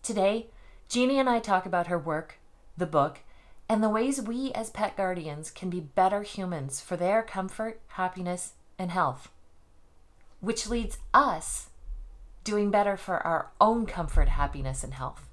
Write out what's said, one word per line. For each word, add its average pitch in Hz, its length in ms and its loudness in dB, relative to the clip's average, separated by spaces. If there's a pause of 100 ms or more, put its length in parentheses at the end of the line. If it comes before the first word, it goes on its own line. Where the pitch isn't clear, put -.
Today, 208 460 0 (400)
Jeannie 262 320 2
and 262 80 4
I 240 100 4
talk 196 260 2
about 175 220 0
her 175 120 0
work, 160 400 -4 (380)
the 170 100 -2
book, 156 340 2 (480)
and 220 160 4
the 214 60 4
ways 254 300 0
we 240 320 -4
as 226 180 -6
pet - 260 -2
guardians 156 540 -4
can 185 200 -6
be 175 80 -4
better 190 440 2
humans 175 580 -6
for - 160 -6
their 190 260 2
comfort, 220 680 -6
happiness, 180 680 -4 (260)
and 180 100 -4
health, 156 380 0 (1120)
which 220 280 -4
leads 233 300 -4 (140)
us 233 560 2 (760)
doing 208 280 2
better 202 260 4
for 185 220 -4
our - 420 -2
own 226 260 6
comfort, 147 440 4
happiness, 139 520 0
and 131 120 -8
health. 127 380 -10